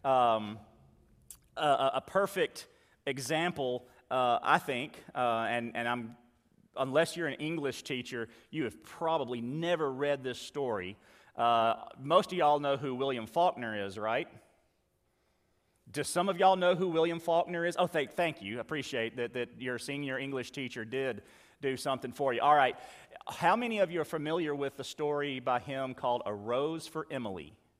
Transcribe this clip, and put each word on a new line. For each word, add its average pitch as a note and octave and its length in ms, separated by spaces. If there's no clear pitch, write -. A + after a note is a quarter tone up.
Um, A2+ 560
a, D#3 100
a, C3+ 300
a C3 60
perfect - 640
example, C#3 800
uh, B2 320
I D#3 160
think, C3 420
uh, A#2 340
and, A#2 260
and A#2 120
I'm, A#2 280
unless C3+ 400
you're E3+ 120
an C3 80
English D3 480
teacher, B2 440
you D3+ 140
have - 180
probably C3+ 580
never D#3 500
read C#3 320
this B2 160
story. G#2 580
Uh, A#2 400
most D#3+ 320
of F#3 60
y'all D3 220
know C#3 180
who C3+ 180
William B2+ 300
Faulkner A#2 600
is, G2 120
right? A2+ 300
Do C#3+ 140
some F3+ 240
of F3+ 100
y'all F#3+ 200
know F3+ 180
who F3+ 140
William E3 320
Faulkner E3+ 440
is? F3 140
Oh, F3+ 80
thank, D3+ 240
thank E3 300
you. G#2 160
I A#2 40
appreciate B2 540
that, A#2+ 200
that A#2+ 220
your B2 220
senior C#3 400
English C3+ 320
teacher B2 320
did B2 380
do C3+ 160
something C3 340
for C3+ 220
you. - 80
All D3 120
right. C3+ 220
How F3 260
many A#3 240
of F#3 100
you E3+ 120
are C#3+ 40
familiar D#3 480
with C#3 220
the C3+ 80
story C#3+ 560
by B2 200
him C3+ 340
called B2 320
A G#2 80
Rose C3 540
for - 220
Emily? G2 440